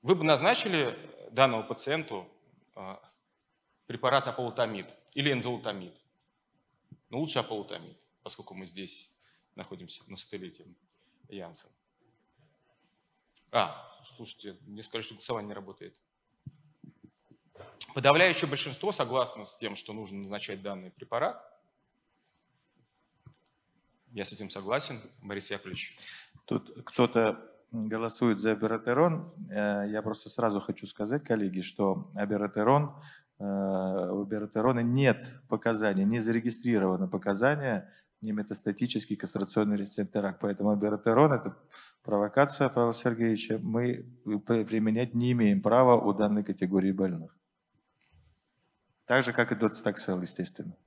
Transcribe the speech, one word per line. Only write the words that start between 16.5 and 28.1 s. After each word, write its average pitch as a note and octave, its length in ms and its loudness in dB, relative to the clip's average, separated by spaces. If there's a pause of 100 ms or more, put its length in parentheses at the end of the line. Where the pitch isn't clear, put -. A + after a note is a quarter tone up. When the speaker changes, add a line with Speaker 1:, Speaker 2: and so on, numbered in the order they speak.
Speaker 1:
Подавляющее D#3 560 6
большинство C#3+ 420 -4
согласно A#2+ 540 -2
с - 120 -18
тем, G#2 180 -6
что - 180 -14
нужно G2 260 -10
назначать G2 420 -10
данный F#2+ 300 -10
препарат. - 520 -4 (2750)
Я G#2 140 -6
с - 80 -8
этим G2 160 -12
согласен, A2 520 -4 (200)
Борис G2+ 300 -10
Яковлевич. - 460 -10 (480)
Speaker 2:
Тут - 400 -4
кто-то A#2 680 2 (200)
голосует A2 680 0